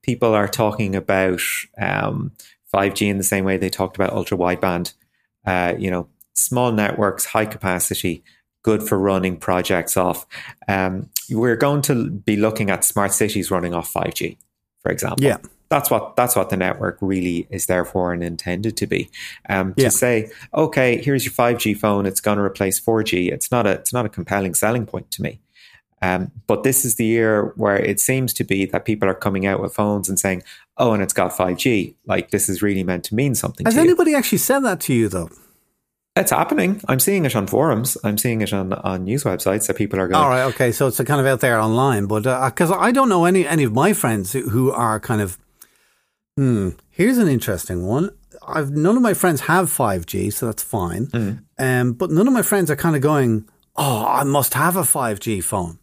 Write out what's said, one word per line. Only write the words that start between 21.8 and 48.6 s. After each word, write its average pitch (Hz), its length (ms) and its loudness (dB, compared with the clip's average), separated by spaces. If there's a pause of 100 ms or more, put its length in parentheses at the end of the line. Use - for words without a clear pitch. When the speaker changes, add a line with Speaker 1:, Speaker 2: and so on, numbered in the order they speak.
Speaker 1:
it's 95 160 -2
gonna 104 200 0
replace 95 360 -2
four 113 240 0
G," 90 280 0
it's - 200 -6
not 120 160 2
a, 98 60 2
it's - 200 -4
not 123 140 -2
a - 20 -4
compelling 95 460 -2
selling 113 320 0
point - 260 -10
to - 100 -8
me. - 180 -8 (600)
Um, 92 300 -2 (160)
but 104 160 2
this 131 220 2
is 117 100 0
the 117 100 -2
year 110 520 2
where 101 200 2
it 101 240 0
seems 131 340 0
to - 100 -2
be 98 220 0
that - 180 -4
people 107 240 0
are 95 60 0
coming 98 320 -2
out 98 140 0
with 98 140 -6
phones 104 340 -2
and 98 100 -2
saying, 92 240 -2 (340)
"Oh, 120 160 2
and 104 100 2
it's 92 100 -2
got 90 240 0
five 92 200 0
G. 110 400 0 (100)
Like, 98 240 -2
this - 180 0
is 95 140 -2
really 98 220 0
meant 90 200 -4
to - 100 -8
mean 131 200 0
something - 320 -4
Speaker 3:
Has 226 80 2
Speaker 1:
to 277 60 4
you." 330 60 6
Speaker 3:
anybody 339 280 4
actually 240 240 0
said 277 220 2
that 202 220 -2
to 139 120 0
you, 113 140 4
though? 87 220 -6 (840)
Speaker 1:
It's 190 180 2
happening. 202 560 2
I'm 131 100 2
seeing 190 260 2
it 120 120 0
on 101 100 0
forums. 120 560 0
I'm 107 160 0
seeing 113 220 0
it 98 120 -2
on, 95 200 -2
on 92 320 -4
news 120 180 -2
websites 98 460 0
that 95 80 -2
people 98 240 -2
are 92 80 0
going, 120 120 2
Speaker 3:
All 147 80 4
right, 127 180 2
okay. 123 260 0
So 135 160 2
it's 117 100 -4
a 135 60 0
kind 143 160 2
of 135 80 2
out 131 120 2
there 120 200 2
online. 110 460 2
But, 107 200 0
uh, 127 240 0
'cause 175 220 0
I 185 180 2
don't 269 180 4
know 180 160 4
any, 180 220 4
any 151 160 2
of 117 100 2
my 151 200 4
friends 107 400 -2
who, 131 160 -4
who 127 240 2
are 110 260 0
kind 107 220 -2
of, 92 180 -4 (960)
hmm, 117 340 2 (200)
here's 247 280 2
an 208 100 4
interesting 92 580 -2
one. 147 240 0 (360)
I've, 143 260 -4